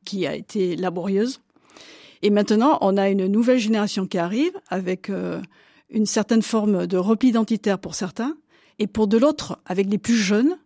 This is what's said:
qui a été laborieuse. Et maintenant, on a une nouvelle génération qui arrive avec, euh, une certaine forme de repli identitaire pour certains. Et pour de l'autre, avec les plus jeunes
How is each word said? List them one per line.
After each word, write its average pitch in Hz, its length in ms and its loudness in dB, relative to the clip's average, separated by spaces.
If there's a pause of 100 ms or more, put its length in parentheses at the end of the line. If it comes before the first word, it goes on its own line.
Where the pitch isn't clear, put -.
qui 185 200 -6
a 143 80 -4
été 180 420 -4
laborieuse. 185 640 -2 (800)
Et 208 100 2
maintenant, 214 500 4
on 196 160 2
a 196 120 2
une 196 180 0
nouvelle 233 320 2
génération 208 480 -2
qui 196 100 -6
arrive 220 360 -2 (160)
avec, 185 420 -4
euh, 180 300 -6 (480)
une 214 180 0
certaine 226 340 0
forme 208 460 0
de 180 100 -2
repli 214 300 2
identitaire 220 500 0
pour 170 160 -12
certains. 226 420 -6 (440)
Et 208 80 -2
pour 214 200 0
de 220 100 4
l'autre, 294 480 0
avec 190 220 -2
les 202 120 0
plus 233 160 0
jeunes 220 500 2